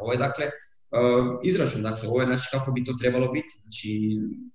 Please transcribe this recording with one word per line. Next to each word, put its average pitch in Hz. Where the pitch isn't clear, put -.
Ovo 113
je, 127
dakle, 139
e, 139
izračun, 151
dakle, 110
ovo 123
je, 127
znači, 127
kako 135
bi 123
to 131
trebalo 123
biti. 156
Znači, -